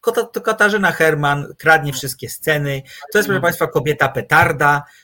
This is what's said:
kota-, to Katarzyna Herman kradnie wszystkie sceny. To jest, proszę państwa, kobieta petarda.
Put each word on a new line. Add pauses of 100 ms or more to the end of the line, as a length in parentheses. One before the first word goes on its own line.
kota-,
to
Katarzyna
Herman
kradnie
wszystkie
sceny. (300)
To
jest,
proszę
państwa,
kobieta
petarda. (220)